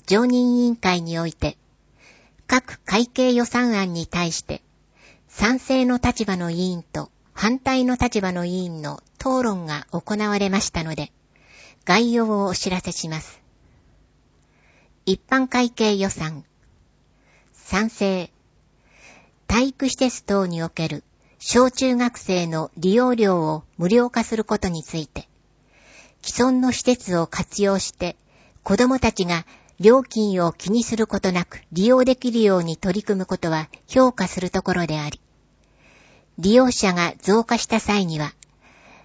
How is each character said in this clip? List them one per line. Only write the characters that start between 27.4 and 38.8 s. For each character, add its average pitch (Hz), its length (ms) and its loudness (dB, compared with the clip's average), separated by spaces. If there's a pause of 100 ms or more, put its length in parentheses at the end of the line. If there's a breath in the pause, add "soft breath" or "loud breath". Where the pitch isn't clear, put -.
用 196 160 2
し - 140 -4
て、 - 240 -8 (480 soft breath)
子 196 140 0
ど 247 100 6
も 262 100 2
た 233 140 2
ち 185 140 -2
が 170 200 -2 (340 soft breath)
料 233 220 2
金 208 420 -2
を 170 100 0
気 - 180 -8
に 233 100 0
す 226 160 -6
る 220 80 0
こ 196 140 -6
と 185 120 -2
な 175 140 -2
く - 160 -20 (100)
利 180 140 0
用 254 180 6
で 254 120 4
き 247 160 -4
る 226 100 2
よ 190 180 4
う 175 40 -2
に 160 140 -6
取 196 240 -2
り - 20 -12
組 196 160 -2
む 185 80 -4
こ 185 100 -4
と 165 140 -4
は 156 180 -4 (160)
評 254 260 4
価 185 160 -4
す - 140 -6
る 180 80 -4
と 190 140 -4
こ 185 100 0
ろ 175 140 -2
で 156 120 -4
あ 147 80 -8
り、 - 140 -14 (1160 soft breath)
利 196 160 4
用 254 160 6
者 190 220 0
が 175 280 0
増 220 220 4
加 233 160 0
し - 80 -6
た 220 120 2
際 202 280 0
に 160 120 -4
は、 147 140 -6 (720 soft breath)